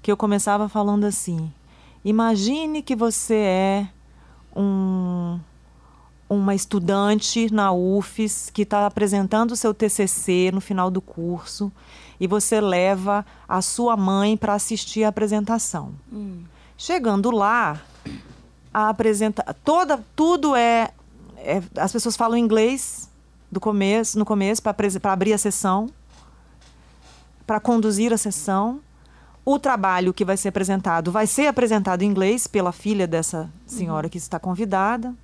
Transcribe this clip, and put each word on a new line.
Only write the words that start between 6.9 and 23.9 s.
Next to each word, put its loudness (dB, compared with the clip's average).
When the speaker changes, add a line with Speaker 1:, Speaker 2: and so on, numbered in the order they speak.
Speaker 1:
na 2
ufes -2
que 0
tá 0
apresentando 0
o -4
seu 0
T 0
C 0
C 0
no -2
final -2
do -2
curso -8
e -2
você 2
leva 2
a 0
sua 0
mãe 2
pra 0
assistir -4
a 4
apresentação. -2
Speaker 2:
Hum. -12
Speaker 1:
Chegando 0
lá, 2
a 2
apresenta-, 0
toda, 2
tudo 2
é, 2
é, -2
as -2
pessoas -2
falam 2
inglês 0
do -4
começo, 0